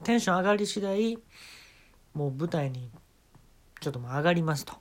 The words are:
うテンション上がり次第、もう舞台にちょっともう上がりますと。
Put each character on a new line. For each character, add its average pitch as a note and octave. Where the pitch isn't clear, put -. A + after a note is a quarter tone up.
う -
テ A#3
ン A#3
シ G3+
ョ F3
ン -
上 F#3
が G3+
り G#3
次 G3+
第、 A3
も D3
う -
舞 C#3
台 D3+
に B2+
ち -
ょ -
っ -
と C3
も A#2+
う -
上 C#3+
が F3
り E3+
ま D#3
す -
と。 -